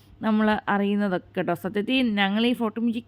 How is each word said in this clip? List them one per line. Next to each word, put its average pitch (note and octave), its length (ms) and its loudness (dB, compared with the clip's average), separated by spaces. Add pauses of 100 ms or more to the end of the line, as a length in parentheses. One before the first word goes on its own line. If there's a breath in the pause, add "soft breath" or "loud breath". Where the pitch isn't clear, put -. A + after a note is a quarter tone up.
(200 soft breath)
നമ്മൾ G#3+ 280 2 (200)
അറിയുന്നതൊക്കെ G3+ 640 0
കേട്ടോ. F3 220 -2
സത്യത്തിൽ G#3+ 600 0
ഞങ്ങൾ G3+ 320 0
ഈ B3 60 2
ഫ്ലോട്ടിംഗ് A3+ 340 -2
ബ്രിഡ്ജിൽ A#3 220 -4